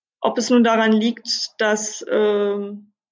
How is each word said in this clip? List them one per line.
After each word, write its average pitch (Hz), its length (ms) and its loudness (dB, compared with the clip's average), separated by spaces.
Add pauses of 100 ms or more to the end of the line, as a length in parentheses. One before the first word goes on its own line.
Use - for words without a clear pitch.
(220)
ob - 160 -2
es 233 120 -2
nun 247 140 6
daran 220 280 4
liegt, - 680 -2
dass, 214 520 -2
ähm, 208 800 -2 (200)